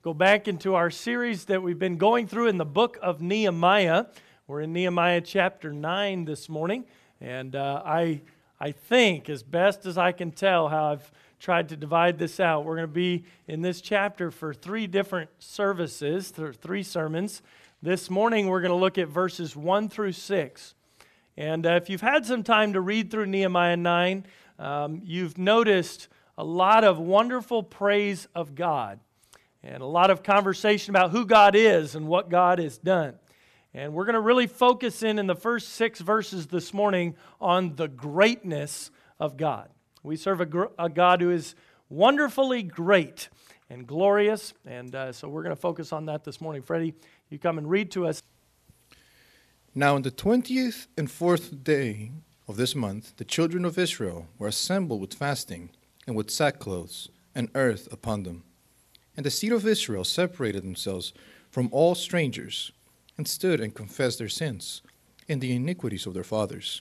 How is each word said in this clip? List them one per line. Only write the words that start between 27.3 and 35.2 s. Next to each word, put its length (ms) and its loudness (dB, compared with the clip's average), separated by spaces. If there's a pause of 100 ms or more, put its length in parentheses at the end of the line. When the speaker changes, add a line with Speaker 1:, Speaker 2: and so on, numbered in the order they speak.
Speaker 1:
praise 680 0
of 220 -8
God 460 -4 (640)
and 180 -14
a 40 -10
lot 220 6
of 140 4
conversation 720 2
about 160 6
who 160 0
God 300 8
is 400 6
and 100 -8
what 220 2
God 320 4
has 180 -6
done. 380 0 (580)
And 180 -10
we're 120 -4
gonna 160 2
really 260 4
focus 560 2
in, 160 0
in 80 -2